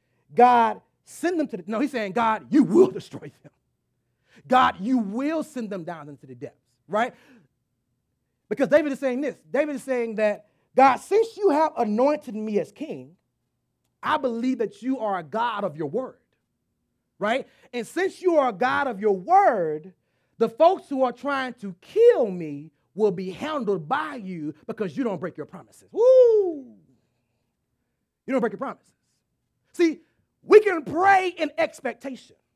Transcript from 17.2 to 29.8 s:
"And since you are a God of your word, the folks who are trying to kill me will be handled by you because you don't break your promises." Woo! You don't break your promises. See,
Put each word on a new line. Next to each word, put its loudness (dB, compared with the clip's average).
"And -6
since -4
you 2
are 4
a -2
God -2
of -8
your 2
word, 2
the 0
folks 2
who -4
are 0
trying -6
to -14
kill 4
me -10
will 0
be -8
handled -6
by -6
you -10
because -8
you -4
don't -6
break -10
your -12
promises." -20
Woo! 4
You -8
don't 0
break -2
your -12
promises. -14
See, 0